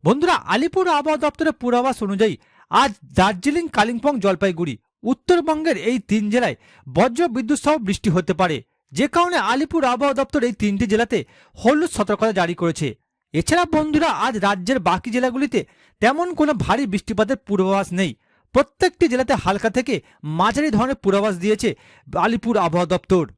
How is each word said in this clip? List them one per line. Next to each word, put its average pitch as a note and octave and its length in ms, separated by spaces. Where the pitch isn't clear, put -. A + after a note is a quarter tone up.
বন্ধুরা, D4 320
আলিপুর E4 420
আবহাওয়া D4+ 340
দপ্তরের D4+ 360
পূর্বাভাস B3 440
অনুযায়ী G3+ 320
আজ A#3 200
দার্জিলিং, A3 540
কালিম্পং, A#3 500
জলপাইগুড়ি, F3 560
উত্তরবঙ্গের D#4 800
এই A#3+ 140
তিন G#3 220
জেলায় A3+ 260
বজ্র A#3 400
বিদ্যুৎ B3 320
সহ D4+ 200
বৃষ্টি G3+ 300
হতে F3 240
পারে, E3 240
যে D#3 160
কারণে F4 300
আলিপুর D4 380
আবহাওয়া B3+ 340
দপ্তর C4+ 240
এই A#3+ 160
তিনটি G3+ 280
জেলাতে A3 300
হলুদ D4+ 340
সতর্কতা G#3 420
জারি F3 220
করেছে। E3 320
এছাড়া D4+ 380
বন্ধুরা, D4+ 380
আজ A#3 200
রাজ্যের G3+ 400
বাকি F3+ 320
জেলাগুলিতে B3+ 480
তেমন D4 320
কোনো D4+ 240
ভারী A3+ 280
বৃষ্টিপাতের G#3+ 600
পূর্বাভাস G3 460
নেই। F3+ 200
প্রত্যেকটি F4 520
জেলাতে B3+ 280
হালকা G3+ 340
থেকে A#3+ 260
মাঝারি A#3 360
ধরনের A#3+ 320
পূর্বাভাস G3+ 340
দিয়েছে G#3 320
আলিপুর A3+ 320
আবহাওয়া F3 360
দপ্তর। F3+ 300